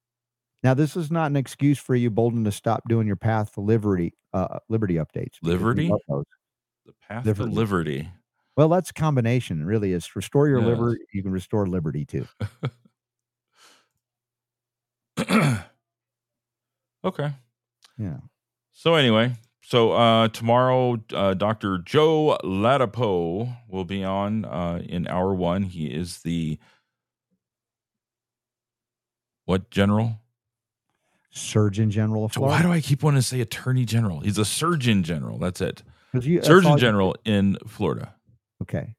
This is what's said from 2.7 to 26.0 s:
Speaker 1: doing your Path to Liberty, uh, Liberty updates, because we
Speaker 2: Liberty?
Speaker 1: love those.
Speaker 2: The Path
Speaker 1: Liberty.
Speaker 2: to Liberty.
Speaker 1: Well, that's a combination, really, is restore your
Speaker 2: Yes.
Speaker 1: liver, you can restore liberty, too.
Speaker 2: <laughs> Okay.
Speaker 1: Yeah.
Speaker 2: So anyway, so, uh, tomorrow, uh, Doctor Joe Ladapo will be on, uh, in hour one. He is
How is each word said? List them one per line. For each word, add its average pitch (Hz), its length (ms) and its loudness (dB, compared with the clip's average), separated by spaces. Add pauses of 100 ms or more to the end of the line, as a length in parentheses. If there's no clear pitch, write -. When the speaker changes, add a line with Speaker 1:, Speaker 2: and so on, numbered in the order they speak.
Speaker 1:
doing 113 180 2
your 101 100 -2
Path 110 380 -2
to 104 80 -10
Liberty, 101 500 0 (220)
uh, 92 240 -4 (100)
Liberty 110 280 -2
updates, 82 440 -6
because - 20 -12
we 82 100 -4
Speaker 2:
Liberty? 104 360 0
Speaker 1:
love 202 200 0
those. 71 160 -4 (640)
Speaker 2:
The - 60 -20 (160)
Path 113 160 -10
Speaker 1:
Liberty. 110 260 -2
Speaker 2:
to - 60 -4
Liberty. 85 520 -2 (480)
Speaker 1:
Well, 151 120 4
that's 170 220 0
a - 40 -18
combination, 120 680 0
really, 101 300 -2
is - 200 -8
restore 143 340 0
your 135 100 4
Speaker 2:
Yes. 113 100 2
Speaker 1:
liver, 117 300 0 (160)
you 98 80 -6
can 95 100 -4
restore 98 340 -2
liberty, 78 380 -4
too. 67 220 -6 (3000)
Speaker 2:
<laughs> 147 440 0 (1400)
Okay. 147 300 -6 (680)
Speaker 1:
Yeah. 85 200 -8 (540)
Speaker 2:
So 165 220 0
anyway, 120 380 4 (300)
so, 113 300 2
uh, 113 360 4
tomorrow, 123 680 0 (160)
uh, 95 200 2
Doctor 101 440 -2
Joe 151 680 2
Ladapo 107 1120 0 (120)
will 95 160 -6
be 95 200 -6
on, 101 400 -4
uh, 85 420 -6
in 85 220 -6
hour 92 260 0
one. 90 300 -2
He 90 220 -8
is 82 360 -8